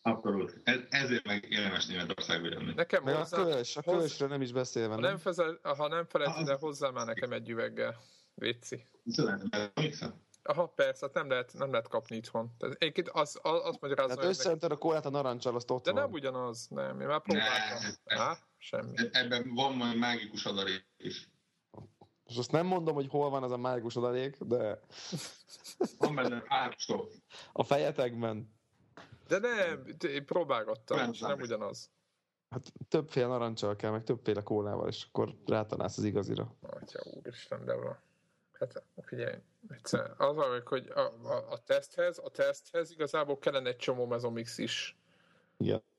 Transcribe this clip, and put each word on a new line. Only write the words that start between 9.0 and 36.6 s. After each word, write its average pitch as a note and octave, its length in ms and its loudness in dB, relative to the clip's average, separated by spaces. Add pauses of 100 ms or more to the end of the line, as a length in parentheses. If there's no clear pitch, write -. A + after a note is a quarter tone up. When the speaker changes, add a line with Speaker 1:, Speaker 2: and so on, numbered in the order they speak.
Speaker 1:
Szerintem G#2+ 460 0
Mezzomixet? G#2 640 -2 (300)
Speaker 2:
Aha, E3 240 2
persze, C3+ 380 2
hát C3 100 -8
nem D3+ 140 0
lehet, B2+ 240 2
nem C3+ 180 -2
lehet A#2 160 2
kapni - 280 -2
itthon. A2+ 420 -4
Tehát - 220 -2
egyébként E3+ 300 2
az, D3+ 320 0
az, E3 220 4
azt E3 180 -2
magyarázza, C#3 340 4
Speaker 3:
Tehát C#3 140 -2
Speaker 2:
hogy - 0 - (100)
Speaker 3:
összeöntöd E3 320 2
a D3+ 60 0
kólát D#3+ 280 4
a C#3+ 40 0
narancsal, B2+ 460 2
azt A#2+ 160 -2
ott B2+ 120 2
Speaker 2:
De F3 80 4
Speaker 3:
van. A3 100 4
Speaker 2:
nem C#4 100 0
ugyanaz, B2+ 580 -4
nem. C3+ 320 -4
Én C3+ 60 -2
már D3+ 180 2
Speaker 1:
Ne, - 80 4
Speaker 2:
próbáltam. - 440 2
Speaker 1:
ez, - 260 -6
ez, A2 160 0
Speaker 2:
Á, C#3+ 180 0 (200)
semmi. A#2 380 -4
Speaker 1:
ez, A#3 160 2
ebben B2 420 0
van C3+ 220 2
majd A#2+ 220 2
mágikus A#2 480 -2
adalék G2 400 -2 (120)
is. - 320 -8 (960)
Speaker 3:
És A#2 120 -6
azt A#2+ 140 -2
nem D#3+ 140 6
mondom, F3 280 2
hogy C#3+ 160 0
hol D3 200 2
van C3+ 140 0
az B2+ 80 -2
a B2 60 -2
mágikus A#2+ 380 -2
adalék, B2 480 0
de A2 360 0 (1160)
Speaker 1:
Van - 180 2
benne B2 320 0
árstof. - 680 0 (380)
Speaker 3:
a - 120 0
fejetekben. A#2+ 960 0 (680)
Speaker 2:
De F3+ 120 4
nem, G3 440 0 (140)
t-, - 60 -6
én C#3+ 220 -2
próbálgattam, B2+ 720 0
Speaker 1:
Nem B2 140 2
Speaker 2:
és A2+ 80 -8
nem A2+ 100 -2
Speaker 1:
számít. C#3 160 -2
Speaker 2:
ugyanaz. G#2+ 440 -4 (600)
Speaker 3:
Hát - 220 -8 (160)
többféle C#3+ 400 2
narancsal A2+ 480 0
kell, G#2+ 160 -2
meg A2+ 120 -2
többféle G#2+ 400 0
kólával, G2+ 440 0
és - 240 -6
akkor A2 240 0 (100)
rátalálsz G#2+ 520 0
az G#2 60 0
igazira. G#2 580 0